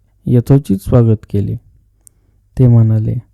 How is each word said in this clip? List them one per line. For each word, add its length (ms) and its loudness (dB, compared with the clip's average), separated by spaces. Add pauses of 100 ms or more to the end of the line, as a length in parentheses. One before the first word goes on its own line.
(260)
यथोचित 500 0
स्वागत 400 0 (160)
केले. 240 -6 (1040)
ते 100 4
म्हणाले, 460 0 (200)